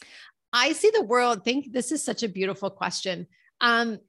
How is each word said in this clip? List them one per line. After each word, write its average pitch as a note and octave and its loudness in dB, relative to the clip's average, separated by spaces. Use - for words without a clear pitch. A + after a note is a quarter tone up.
I B3+ 2
see G4+ 4
the A4 2
world, A#3+ 2
think B3 -2
this B3 -4
is D4 -4
such - -4
a A3+ -2
beautiful F#3+ -4
question. F3+ -6
Um, A#3 2